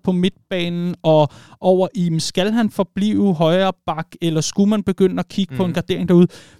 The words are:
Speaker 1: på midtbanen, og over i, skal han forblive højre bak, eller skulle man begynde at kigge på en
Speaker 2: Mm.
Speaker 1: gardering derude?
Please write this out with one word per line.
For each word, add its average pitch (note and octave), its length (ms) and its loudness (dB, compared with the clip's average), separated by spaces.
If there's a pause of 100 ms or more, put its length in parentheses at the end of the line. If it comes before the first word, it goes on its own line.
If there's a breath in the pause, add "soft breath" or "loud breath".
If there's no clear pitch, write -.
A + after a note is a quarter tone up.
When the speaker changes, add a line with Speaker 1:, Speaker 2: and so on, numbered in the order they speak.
Speaker 1:
på F#3 80 0
midtbanen, F3 920 -4
og D#3 260 4 (320 loud breath)
over F#3 340 2
i, F3 240 -2
skal F#3 340 -2
han A3+ 180 0
forblive G3+ 640 -2
højre F3 380 0 (140)
bak, D#3+ 200 -6 (160)
eller D#3+ 180 -2
skulle G3+ 300 0
man G#3+ 120 0
begynde F#3 380 0
at - 80 -8
kigge - 280 -6
på G3 80 0
en F3+ 40 -2
Speaker 2:
Mm. E3 60 -4
Speaker 1:
gardering F3+ 340 -4
derude? F3 180 6 (340 loud breath)